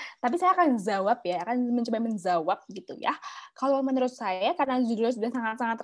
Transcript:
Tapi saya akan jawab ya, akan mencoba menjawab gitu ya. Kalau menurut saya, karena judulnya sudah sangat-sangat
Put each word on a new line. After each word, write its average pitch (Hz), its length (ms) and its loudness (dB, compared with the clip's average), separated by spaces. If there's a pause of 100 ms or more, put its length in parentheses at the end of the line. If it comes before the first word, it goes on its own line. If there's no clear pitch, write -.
(180)
Tapi 247 240 0
saya 370 160 6
akan 339 120 6 (120)
jawab 196 400 2
ya, 175 240 -2
akan 247 120 -2 (120)
mencoba 233 320 0
menjawab 180 580 0 (140)
gitu - 240 -12
ya. - 160 -2 (400)
Kalau 269 320 0
menurut 262 240 2
saya, 208 480 -2
karena 262 240 2
judulnya 226 320 2
sudah 226 160 -2
sangat-sangat 226 540 -2